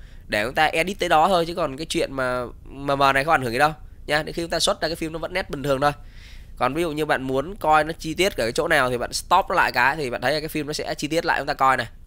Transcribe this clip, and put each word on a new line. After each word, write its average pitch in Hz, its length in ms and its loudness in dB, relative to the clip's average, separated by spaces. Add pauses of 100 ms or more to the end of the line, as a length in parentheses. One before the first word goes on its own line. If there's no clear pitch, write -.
(280)
để 104 160 0
chúng 135 100 -6
ta 156 100 4
edit 170 340 0
tới 175 100 -2
đó 165 200 6
thôi, 175 180 2
chứ 170 80 -8
còn 147 220 -4
cái 160 100 -8
chuyện - 260 -2
mà 127 320 -2 (200)
mờ 139 320 -2
mờ 139 160 6
này 139 120 2
không 160 100 2
ảnh 135 80 2
hưởng 120 100 -2
gì 120 60 -2
đâu 151 140 4 (340)
nha. 147 160 0
Đến 156 120 -8
khi 175 80 -4
chúng 170 80 -6
ta 170 80 -2
xuất 190 220 0
ra 160 80 -2
cái 160 80 -4
phim 160 160 -6
nó 165 60 -8
vẫn 165 140 -6
nét 180 180 -4
bình 147 120 -6
thường 135 180 2
thôi. 147 120 4 (640)
Còn 127 180 0
ví 165 80 0
dụ 165 100 -2
như 151 120 -2
bạn 143 180 0
muốn 135 340 -2
coi 156 280 4
nó 160 140 -6
chi 160 160 -6
tiết 180 220 2
ở 120 80 0
cái 117 80 0
chỗ 156 160 0
nào 135 220 4
thì 123 80 -2
bạn 117 140 -6
stop 180 360 2
nó 190 60 -2
lại 147 180 4
cái, 131 240 4
thì 143 140 -4
bạn 117 100 -4
thấy 123 120 2
là 151 80 0
cái 156 80 -10
phim 151 180 -4
nó 147 60 -6
sẽ - 220 -4
chi 151 140 -4
tiết 165 160 0
lại 147 160 2
chúng 139 60 -4
ta 147 80 -2
coi 131 220 4
này. 117 100 -2 (200)